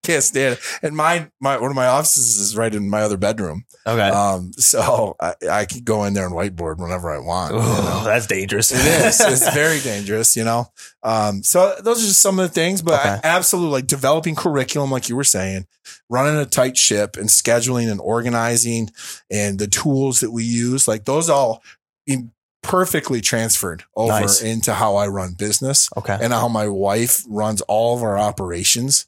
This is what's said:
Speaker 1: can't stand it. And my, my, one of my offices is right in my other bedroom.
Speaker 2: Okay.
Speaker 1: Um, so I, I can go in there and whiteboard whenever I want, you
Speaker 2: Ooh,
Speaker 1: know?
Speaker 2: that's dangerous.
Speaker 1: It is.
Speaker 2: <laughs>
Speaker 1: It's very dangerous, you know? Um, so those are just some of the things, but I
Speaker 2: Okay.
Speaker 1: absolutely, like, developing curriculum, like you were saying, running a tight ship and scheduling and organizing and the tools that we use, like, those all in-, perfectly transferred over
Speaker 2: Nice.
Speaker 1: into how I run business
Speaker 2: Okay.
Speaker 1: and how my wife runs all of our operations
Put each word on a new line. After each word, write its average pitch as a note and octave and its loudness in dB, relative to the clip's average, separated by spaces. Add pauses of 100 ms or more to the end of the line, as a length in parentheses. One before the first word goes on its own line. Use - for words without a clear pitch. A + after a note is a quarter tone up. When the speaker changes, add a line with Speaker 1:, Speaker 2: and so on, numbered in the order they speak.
Speaker 1:
can't D#3 0
stand C3 0
it. - -12 (220)
And D3+ -4
my, D#3+ 0 (120)
my, C3+ 0
one B2 -2
of C#3 -4
my B2+ 2
offices C3 2
is G2+ -2
right A2+ 0
in G#2 -2
my G#2 0
other G#2 0
bedroom. G2+ -4 (220)
Speaker 2:
Okay. A2 2
Speaker 1:
Um, F#2+ 0
so A2+ 2
I, E2+ -4 (160)
I G2+ 2
can A#2+ -12
go G#2+ 0
in G2+ -2
there G2 0
and F2+ -6
whiteboard E2+ -4
whenever F2 -6
I D2 -6
want, E2+ -4
you A2 0
Speaker 2:
Ooh, A#2 2
Speaker 1:
know? G2+ 0
Speaker 2:
that's A2 2
dangerous. G#2+ 0
Speaker 1:
It B2+ 0
is. E3+ 4
Speaker 2:
<laughs> A3 6
Speaker 1:
It's C#3 2
very D3+ 2
dangerous, G#2+ 0
you A2+ -2
know? A#2 0 (360)
Um, G#2+ 0
so F#3 4
those A3+ 0
are A3 0
just G3 4
some F#3+ 4
of F#3 2
the - -8
things, F3+ 0
but D#3+ 2 (100)
I G#2 0
Speaker 2:
Okay. A2 -6
Speaker 1:
absolutely, E3+ 2
like, C3 0
developing D#3 0
curriculum, C#3 0
like B2+ -2
you A#2+ -2
were C#3 -2
saying, F#2+ 0 (420)
running C#3 2
a C#3+ -2
tight C3 2
ship G#2 2
and G#2+ -6
scheduling A#2+ 2
and G2+ -4
organizing A#2 0 (400)
and G#2 -2
the G#2 -2
tools C3+ 0
that A2+ -2
we A#2 -4
use, A#2+ 0
like, G#2+ -2
those D#3+ 0
all C3+ 2 (440)
in-, B2+ -4 (320)
perfectly E3 0
transferred G#2+ -2 (100)
over G#2+ 2
Speaker 2:
Nice. G2+ 2
Speaker 1:
into A2+ -2
how G#2+ 2
I G2+ 2
run F#2+ -6
business G#2+ 0
Speaker 2:
Okay. G2+ -4
Speaker 1:
and A#2 0
how A#2 2
my G#2+ 0
wife G2+ 0
runs G#2+ -2
all A#2 2
of A#2+ -4
our G#2 0
operations G#2 -2